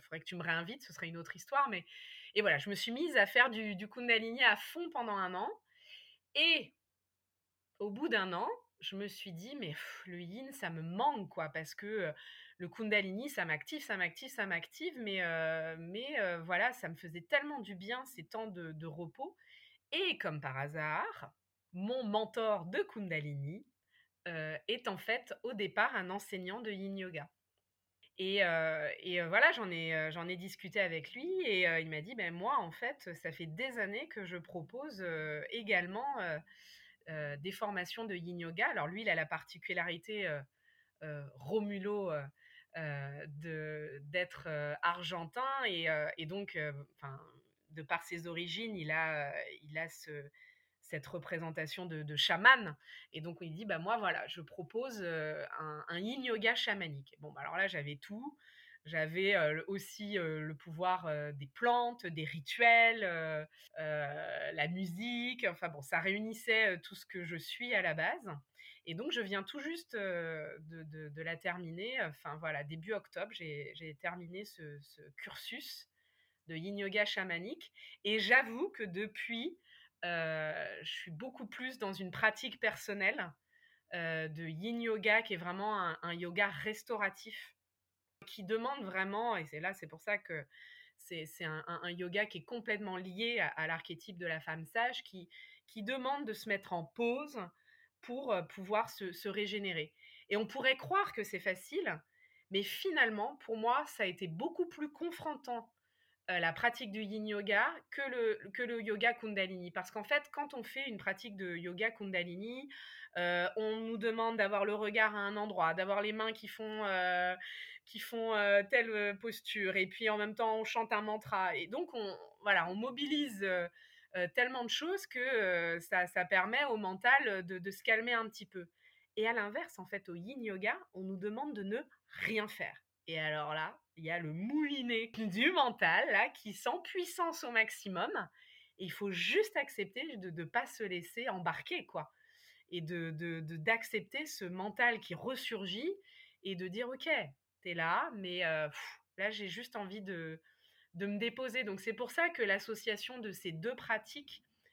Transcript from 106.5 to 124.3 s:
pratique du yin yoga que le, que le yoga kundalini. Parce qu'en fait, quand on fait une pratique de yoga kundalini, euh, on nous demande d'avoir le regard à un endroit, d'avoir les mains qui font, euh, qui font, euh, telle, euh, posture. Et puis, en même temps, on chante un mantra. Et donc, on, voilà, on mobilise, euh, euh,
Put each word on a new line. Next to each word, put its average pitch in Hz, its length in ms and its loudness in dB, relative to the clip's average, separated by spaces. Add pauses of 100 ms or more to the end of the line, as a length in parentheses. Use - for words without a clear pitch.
pratique 240 400 0
du 214 100 -4
yin 214 240 -4
yoga 208 400 4 (240)
que - 200 -4
le, 226 440 0
que 247 80 -2
le 233 180 -2
yoga 214 320 2
kundalini. 190 580 -4
Parce 180 200 -6
qu'en 214 140 -6
fait, 294 280 2
quand 294 220 -4
on 247 80 -6
fait 269 260 -6
une 220 80 -6
pratique 196 400 -4
de 180 200 -4
yoga 180 340 -2
kundalini, 202 800 -6 (460)
euh, 175 400 4
on 220 240 0
nous 226 180 -2
demande 226 380 2
d'avoir 202 280 4
le 208 100 2
regard 214 400 4
à 208 40 -2
un 202 180 0
endroit, 190 380 4
d'avoir 196 260 2
les 214 120 0
mains 220 200 0
qui 214 140 -10
font, 214 380 -4
euh, 180 500 4 (500)
qui - 140 -14
font, 226 360 0
euh, 202 360 8
telle, 240 200 6
euh, 208 240 2
posture. 202 640 0
Et 185 120 4
puis, 220 200 0
en 214 80 4
même 208 200 0
temps, 220 200 4
on 220 80 0
chante 220 280 0
un 208 100 4
mantra. 208 540 2
Et 170 100 -2
donc, 262 260 -2
on, 202 240 -4 (240)
voilà, 185 300 6
on 185 60 0
mobilise, 262 640 0
euh, 180 240 2 (500)
euh, 180 180 2